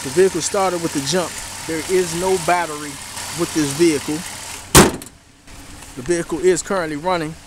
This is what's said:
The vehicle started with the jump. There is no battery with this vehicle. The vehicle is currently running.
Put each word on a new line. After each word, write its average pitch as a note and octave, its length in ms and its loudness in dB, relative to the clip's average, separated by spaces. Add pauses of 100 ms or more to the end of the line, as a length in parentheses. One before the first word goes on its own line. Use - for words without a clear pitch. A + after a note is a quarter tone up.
The C#3 60 -8
vehicle F3+ 320 4
started F#3 400 0
with E3 120 -4
the D3 80 -2
jump. D#3 300 0 (360)
There D#3+ 160 -4 (120)
is E3+ 240 2
no F#3+ 160 2 (120)
battery D#3 420 0 (500)
with E3+ 140 -2
this D3 200 2
vehicle. D3+ 420 4 (1800)
The C3 40 -12
vehicle E3 380 -2
is F3 240 4
currently E3 340 -2
running. E3 380 -2 (120)